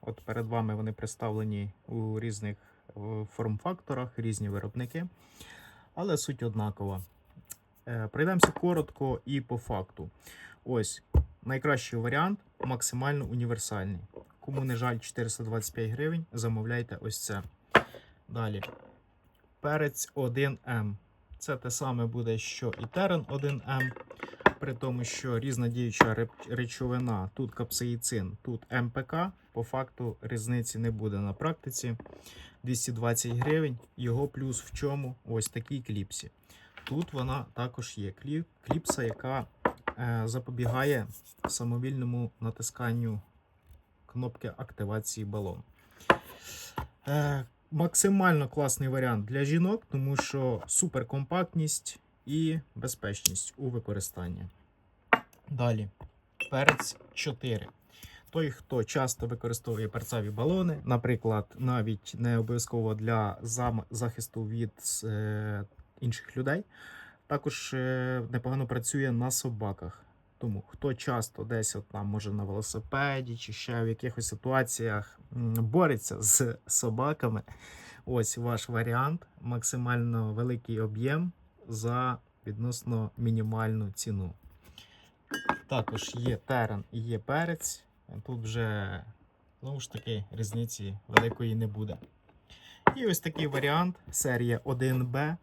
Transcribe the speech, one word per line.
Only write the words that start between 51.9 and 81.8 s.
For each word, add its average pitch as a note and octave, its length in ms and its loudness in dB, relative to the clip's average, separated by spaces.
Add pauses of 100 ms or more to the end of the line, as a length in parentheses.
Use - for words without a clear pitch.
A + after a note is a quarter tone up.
і D#3+ 340 2 (160)
безпечність - 840 -2
у C3+ 120 -2
використанні. F#2+ 760 -4 (1040)
Далі. A#2 400 2 (600)
Перець - 460 4 (160)
чотири. A#2+ 540 -2 (600)
Той, D#3 220 2
хто A#2+ 320 0
часто B2+ 440 0
використовує A#2 600 -2
перцеві A2 420 -2
балони, D#3 560 2
наприклад, A#2 600 4 (120)
навіть A#2 600 0
не A#2 180 4
обов'язково A2+ 580 0
для G#2+ 460 2
зам-, A#2 480 0
захисту A2+ 580 -4
від, A2+ 240 -2 (320)
е, G#2+ 600 0 (360)
інших - 380 -2
людей, C#3 260 2 (640)
також, - 460 -2
е, B2+ 480 0 (100)
непогано B2+ 360 0
працює B2+ 440 2
на A#2+ 200 2
собаках. G#2 720 -2 (340)
Тому G2+ 280 -2
хто - 260 -2
часто A#2 500 -2
десь A2 320 0
от G#2 120 -6
там, G2+ 200 -4
може, G#2 260 -2
на G#2 100 -2
велосипеді A#2+ 920 -2
чи A2 160 -10
ще A#2 300 -2
в A2+ 40 2
якихось A#2 400 -2
ситуаціях, A#2 920 0 (140)
м, A#2+ 200 0
бореться A#2 680 4
з A2+ 360 4 (100)
собаками, B2 720 2 (640)
ось A#2+ 320 2
ваш A#2+ 320 -2
варіант. A#2+ 580 0 (140)
Максимально A#2+ 920 0
великий A#2 460 0
об'єм B2+ 520 2 (360)
за A#2+ 500 0 (300)